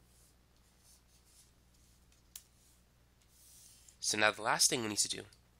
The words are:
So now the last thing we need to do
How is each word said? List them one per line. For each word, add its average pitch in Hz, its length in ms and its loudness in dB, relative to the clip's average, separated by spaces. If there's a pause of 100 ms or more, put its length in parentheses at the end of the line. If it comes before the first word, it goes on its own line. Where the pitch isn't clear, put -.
(4000)
So - 180 -2
now 107 140 6
the 104 100 -12
last 117 280 2
thing 131 140 -2
we 107 60 -4
need 104 100 -2
to - 100 -2
do - 120 -8 (380)